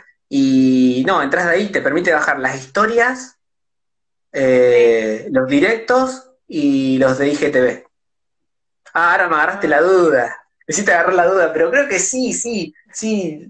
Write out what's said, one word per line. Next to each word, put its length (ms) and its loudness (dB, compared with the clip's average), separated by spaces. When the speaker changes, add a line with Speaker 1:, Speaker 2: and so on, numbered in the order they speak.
Speaker 1:
Y 800 2
no, 160 0
entras 240 -2
de 60 0
ahí, 200 -2
te 80 -2
permite 320 0
bajar 260 0
las 160 -4
historias, 840 -4
eh, 920 2
Speaker 2:
Sí. 80 -8
Speaker 1:
los 160 0
directos 840 0
y 520 0
los 180 2
de 120 0
I 80 0
G 140 -2
T 120 0
V. 240 -2
Ah, 200 2
ahora 160 0
me 80 0
agarraste 300 -2
Speaker 2:
Ah. 40 -2
Speaker 1:
la 100 4
duda. 640 2
Me 60 -8
hiciste 200 -2
agarrar 220 0
la 120 2
duda, 260 2
pero 180 0
creo 160 0
que 120 -4
sí, 340 -4
sí, 420 -8
sí, 600 -6